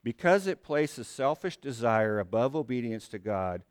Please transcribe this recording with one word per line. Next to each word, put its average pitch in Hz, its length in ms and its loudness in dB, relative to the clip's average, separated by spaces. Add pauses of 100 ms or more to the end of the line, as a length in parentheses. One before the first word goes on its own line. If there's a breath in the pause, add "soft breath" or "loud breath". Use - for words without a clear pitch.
Because 180 440 2
it 180 160 -4
places 147 420 -2
selfish 151 520 -2
desire 113 600 2
above 113 360 0
obedience 123 540 -4
to 107 100 -10
God, 92 520 -2